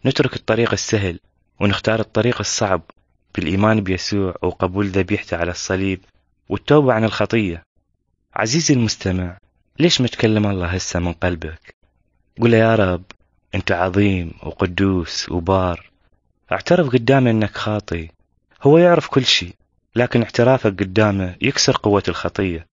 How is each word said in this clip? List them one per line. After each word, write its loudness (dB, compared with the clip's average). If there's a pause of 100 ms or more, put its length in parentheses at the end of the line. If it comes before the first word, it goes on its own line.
نترك 0
الطريق 0
السهل -4 (400)
ونختار 0
الطريق -2
الصعب -2 (520)
بالإيمان 0
بيسوع -4
وقبول -2
ذبيحته -4
على -4
الصليب -4 (480)
والتوبة 2
عن 2
الخطية. -2 (720)
عزيزي 0
المستمع، -2 (400)
ليش 2
ما 2
تكلم 0
الله -2
هسه -4
من -2
قلبك؟ -6 (640)
قل 4
له: 6
"يا 4
رب، 0 (500)
أنت -2
عظيم 0 (100)
وقدوس -2
وبار." -2 (600)
اعترف 2
قدامه 4
إنك 0
خاطي. -6 (540)
هو 8
يعرف 4
كل 2
شيء، -2 (420)
لكن 2
اعترافك 2
قدامه 0
يكسر 0
قوة 2
الخطية. -4